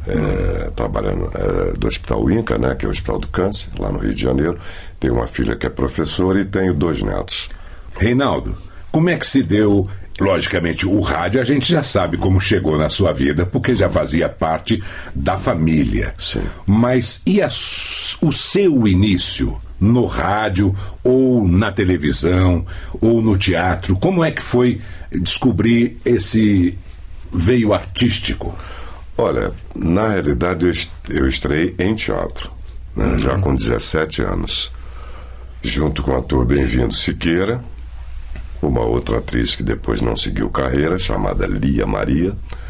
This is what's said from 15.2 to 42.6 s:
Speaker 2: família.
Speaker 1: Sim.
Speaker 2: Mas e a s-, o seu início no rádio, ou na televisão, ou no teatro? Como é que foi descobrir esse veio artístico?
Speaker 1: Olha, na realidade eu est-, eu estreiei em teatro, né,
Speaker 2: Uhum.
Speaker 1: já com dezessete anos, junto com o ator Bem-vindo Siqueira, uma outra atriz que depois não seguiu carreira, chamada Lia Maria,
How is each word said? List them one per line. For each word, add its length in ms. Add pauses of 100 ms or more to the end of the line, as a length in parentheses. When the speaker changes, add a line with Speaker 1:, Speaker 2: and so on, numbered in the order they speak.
Speaker 2:
família. 800
Speaker 1:
Sim. 240 (240)
Speaker 2:
Mas 580
e 160
a 60
s-, 720
o 100
seu 560
início 720 (200)
no 260
rádio, 680 (280)
ou 440
na 240
televisão, 920 (380)
ou 220
no 120
teatro? 600
Como 280
é 60
que 140
foi 380 (300)
descobrir 920
esse 720 (560)
veio 400
artístico? 840 (640)
Speaker 1:
Olha, 340 (240)
na 340
realidade 560
eu 40
est-, 220 (180)
eu 180
estreiei 520
em 160
teatro, 560 (440)
né, 100
Speaker 2:
Uhum. 120
Speaker 1:
já 220
com 160
dezessete 640
anos, 500 (920)
junto 380
com 100
o 60
ator 280
Bem-vindo 480
Siqueira, 680 (1000)
uma 200
outra 380
atriz 360
que 80
depois 380
não 160
seguiu 320
carreira, 480
chamada 480
Lia 400
Maria, 480 (360)